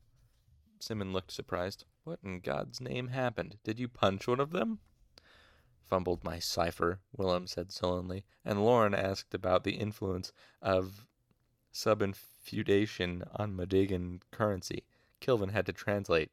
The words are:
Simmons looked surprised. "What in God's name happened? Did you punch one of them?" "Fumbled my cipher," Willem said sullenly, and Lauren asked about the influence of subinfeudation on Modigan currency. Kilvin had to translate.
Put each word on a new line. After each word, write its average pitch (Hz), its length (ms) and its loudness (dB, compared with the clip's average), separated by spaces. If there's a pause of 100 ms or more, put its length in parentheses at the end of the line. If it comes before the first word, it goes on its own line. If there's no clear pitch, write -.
(800)
Simmons 101 340 -6
looked 92 180 -4
surprised. - 540 -6 (180)
"What - 200 -10
in 92 160 -8
God's - 400 -6
name 127 280 -6
happened? 120 560 -4
Did 110 160 -4
you 123 80 -2
punch 98 400 2
one 123 120 2
of 143 120 0
them?" 214 280 0 (1000)
"Fumbled 90 420 0
my 85 160 -4
cipher," 90 640 0 (100)
Willem 90 360 0
said 90 240 -6
sullenly, 90 540 -4 (200)
and 104 180 2
Lauren 113 300 6
asked 95 400 -2
about 92 300 2
the 101 140 -2
influence 98 540 -4 (300)
of 95 460 0 (680)
subinfeudation 101 1600 0
on 104 220 -4
Modigan 92 720 0
currency. - 560 -2 (340)
Kilvin 104 300 2
had 101 160 2
to 95 80 -2
translate. 90 600 0